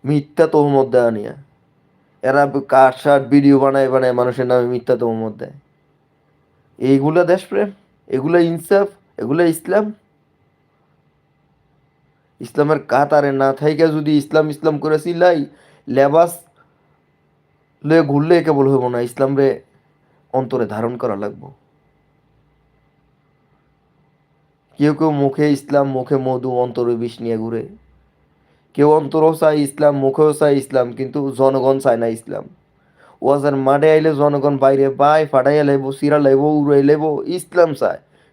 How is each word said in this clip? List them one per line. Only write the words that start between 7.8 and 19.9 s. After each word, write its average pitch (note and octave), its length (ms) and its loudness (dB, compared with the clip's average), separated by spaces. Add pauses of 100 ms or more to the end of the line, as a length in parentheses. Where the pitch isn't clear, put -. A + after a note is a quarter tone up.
এগুলা D3+ 300 0
ইনসাফ, E3+ 480 0 (300)
এগুলা D3 280 -2
ইসলাম? F3+ 400 -2 (2500)
ইসলামের D3 380 -2 (120)
কাতারে C#3+ 400 2
না C3+ 220 0
থাইকা D3+ 340 0
যদি D3+ 300 -2
ইসলাম D#3 320 0
ইসলাম D3+ 300 -2
করে D#3 200 -2
চিল্লাই, E3+ 400 0 (480)
লেবাস D3+ 460 2 (1500)
লয়ে D#3+ 280 2
ঘুরলে D3+ 320 2
কেবল C#3+ 300 2
হইব C3 140 0
না, A#2+ 140 -4
ইসলাম C3 360 -2
রে C3+ 120 2 (840)